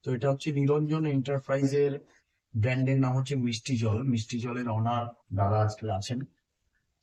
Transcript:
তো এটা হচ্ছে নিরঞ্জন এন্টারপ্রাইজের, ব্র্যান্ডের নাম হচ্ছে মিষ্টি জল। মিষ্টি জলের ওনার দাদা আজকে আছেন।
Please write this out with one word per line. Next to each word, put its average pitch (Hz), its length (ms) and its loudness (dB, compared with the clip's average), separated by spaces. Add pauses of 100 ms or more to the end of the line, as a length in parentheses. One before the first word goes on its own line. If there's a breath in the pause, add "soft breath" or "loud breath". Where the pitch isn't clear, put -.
তো 127 120 -2
এটা 139 160 0
হচ্ছে 139 200 -2
নিরঞ্জন 151 540 2
এন্টারপ্রাইজের, 139 920 0 (580 soft breath)
ব্র্যান্ডের 131 420 2
নাম 131 180 2
হচ্ছে 131 180 -2
মিষ্টি 120 420 -2
জল। 113 260 0
মিষ্টি 120 360 -2
জলের 120 300 -4
ওনার 110 360 0 (280)
দাদা 101 260 2
আজকে 107 320 0
আছেন। 120 300 -4 (800)